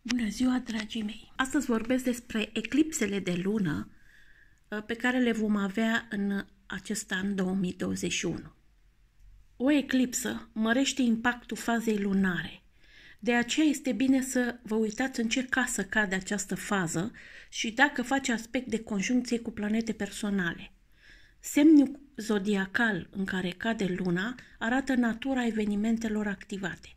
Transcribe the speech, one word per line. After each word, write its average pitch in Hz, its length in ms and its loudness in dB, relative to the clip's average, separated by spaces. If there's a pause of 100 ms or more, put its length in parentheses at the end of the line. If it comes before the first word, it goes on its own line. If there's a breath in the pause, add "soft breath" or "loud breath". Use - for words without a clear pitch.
Bună 233 280 -2
ziua, 254 360 0
dragii 214 380 -6
mei! - 320 -12
Astăzi 269 300 0
vorbesc 247 380 0
despre 233 500 -4
eclipsele 226 640 0
de 180 240 -2
lună, 196 460 -2 (800 soft breath)
uh, 208 140 -8
pe 233 100 -8
care 247 260 0
le 233 120 2
vom 214 240 0
avea 226 540 0
în 202 360 -2 (200)
acest - 460 -8
an 196 240 -2
două 185 180 0
mii 180 200 0
douăzeci 185 380 -4
și - 140 -2
unu. - 300 -6 (1000)
O 262 140 2
eclipsă 254 840 0
mărește 233 480 2
impactul 233 560 0
fazei 226 400 0
lunare. 190 640 0 (580 loud breath)
De 240 140 0
aceea 240 320 2
este 269 260 2
bine 262 300 4
să 247 420 0
vă 214 120 -2
uitați 240 440 0
în 226 100 0
ce 262 160 0
casă 240 400 0
cade 202 300 0
această 190 400 -2
fază 185 560 0 (380 loud breath)
și - 220 -4
dacă 269 300 4
face 269 300 0
aspect 247 360 -4
de 214 160 -2
conjuncție 233 560 0
cu 233 120 -6
planete 214 420 -2
personale. 202 760 -4 (680 soft breath)
Semnul 285 600 8 (160)
zodiacal 208 960 0
în 190 140 -4
care 185 240 -2
cade 214 480 -2
luna 185 380 0 (240 loud breath)
arată 262 360 0
natura 247 500 0
evenimentelor 214 840 0
activate. 196 680 -8